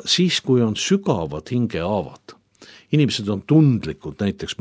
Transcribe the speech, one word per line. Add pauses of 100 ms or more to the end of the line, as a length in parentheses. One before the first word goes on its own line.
siis,
kui
on
sügavad
hingehaavad, (600)
inimesed
on
tundlikud
näiteks